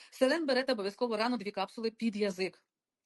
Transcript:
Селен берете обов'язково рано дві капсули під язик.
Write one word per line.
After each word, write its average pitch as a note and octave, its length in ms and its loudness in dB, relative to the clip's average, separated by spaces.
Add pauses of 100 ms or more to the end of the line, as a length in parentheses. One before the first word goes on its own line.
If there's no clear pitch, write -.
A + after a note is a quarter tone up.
(100)
Селен D4 360 2
берете C4 260 2
обов'язково G#3+ 440 -2
рано A#3+ 200 0
дві G3+ 140 -6
капсули G3+ 400 -4
під A3 260 -2
язик. F#3+ 460 -2 (440)